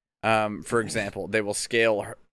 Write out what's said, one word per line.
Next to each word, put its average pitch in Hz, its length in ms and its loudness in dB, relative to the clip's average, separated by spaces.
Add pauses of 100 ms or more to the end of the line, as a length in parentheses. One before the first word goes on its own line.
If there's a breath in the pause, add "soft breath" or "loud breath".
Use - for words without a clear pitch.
(220)
um, 107 400 0
for 120 180 0
example, 101 480 -4
they 107 120 2
will 104 140 -2
scale 113 480 2
her, 110 140 -10 (160)